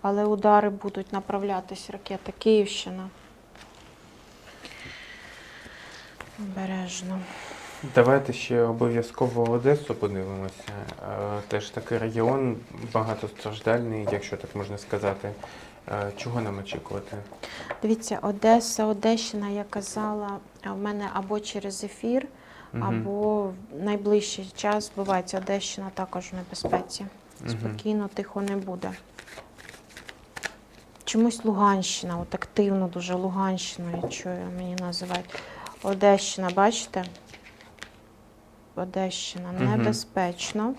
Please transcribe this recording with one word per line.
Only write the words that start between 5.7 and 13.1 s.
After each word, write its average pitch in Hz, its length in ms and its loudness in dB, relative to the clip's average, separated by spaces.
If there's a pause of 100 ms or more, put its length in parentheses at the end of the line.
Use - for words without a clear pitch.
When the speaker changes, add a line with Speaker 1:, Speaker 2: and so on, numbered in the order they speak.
Speaker 1:
Обережно. 185 800 -4 (760)
Speaker 2:
Давайте 131 380 8
ще 120 280 2
обов'язково 117 880 2
Одесу 131 440 4
подивимося. 95 580 -2 (560)
Е, 104 380 -4
теж 104 220 -2
такий 113 280 -2
регіон 113 600 2 (360)
багатостраждальний, 110 1200 0